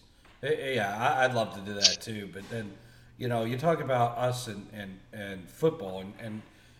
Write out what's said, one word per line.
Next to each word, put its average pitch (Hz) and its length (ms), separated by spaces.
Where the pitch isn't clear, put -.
it, 135 320
yeah, 104 220
I, 131 280
I'd 123 80
love 107 220
to 101 60
do 101 120
that, 101 260
too. 104 320
But 98 180
then, 110 220
you 123 100
know, 117 160
you 120 140
talk 160 240
about 123 360
us 123 300
and, 101 240
and, 98 280
and 98 380
football 101 520
and, 101 200
and 107 200